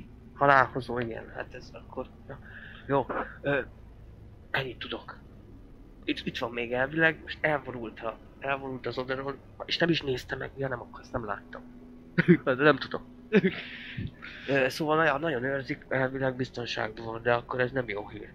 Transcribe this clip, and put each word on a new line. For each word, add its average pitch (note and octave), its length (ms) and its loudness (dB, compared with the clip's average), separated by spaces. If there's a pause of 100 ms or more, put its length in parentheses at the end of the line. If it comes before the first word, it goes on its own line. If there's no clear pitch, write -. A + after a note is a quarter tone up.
(360)
Halálhozó, C3 640 6
igen, A2+ 360 -6
hát B2+ 180 -10
ez B2+ 200 -14
akkor, - 340 -12 (200)
ja. C#3 120 -14 (480)
Jó, C3+ 180 4 (360)
ö, C#3 180 2 (920)
ennyit C3 280 -2
tudok. - 380 -8 (840)
Itt, - 220 -4
itt - 120 -4
van A#2 140 -2
még A#2+ 220 -4
elvileg, D#3 480 4
most - 200 -10
elvonult B2+ 580 -2
a, A2+ 180 -4 (220)
elvonult C3+ 480 -4
az A#2+ 100 -4
Oderon, C3 400 -4 (280)
és - 120 -2
nem E3+ 120 4
is D#3 120 4
nézte C3 340 -2
meg, C3 220 -6
ja C3+ 100 -2
nem, B2 140 -4
akkor - 200 -14
ezt - 100 -16
nem B2 140 -2
láttam. - 360 -8 (540)
<laughs> - 280 8
De C#3 100 4
nem C#3 240 8
tudom. - 500 -8 (1200)
Ö, C3 220 4
szóval D3+ 260 2
nagyon, D#3 240 4
nagyon D3 240 0
őrzik, C3+ 460 -4
elvileg C3 460 2
biztonságban A#2 720 -4
van, A2+ 160 -6
de A#2+ 120 4
akkor A#2+ 260 0
ez B2 120 2
nem B2+ 180 -2
jó G#2 180 -6
hír. G#2+ 280 -12